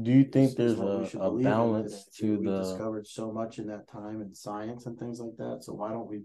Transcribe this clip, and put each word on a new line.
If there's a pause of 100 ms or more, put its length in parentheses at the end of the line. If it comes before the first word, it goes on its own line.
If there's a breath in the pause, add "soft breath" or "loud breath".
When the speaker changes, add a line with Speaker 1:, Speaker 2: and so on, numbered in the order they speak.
Speaker 1:
Do
you
think
Speaker 2:
is,
is
Speaker 1:
there's
Speaker 2:
what
we
Speaker 1:
a,
Speaker 2:
should
Speaker 1:
a
Speaker 2:
believe
in
Speaker 1:
balance
Speaker 2:
today.
Speaker 1:
to
Speaker 2:
We
Speaker 1:
the
Speaker 2:
discovered
so
much
in
that
time
in
science
and
things
like
that.
So
why
don't
we,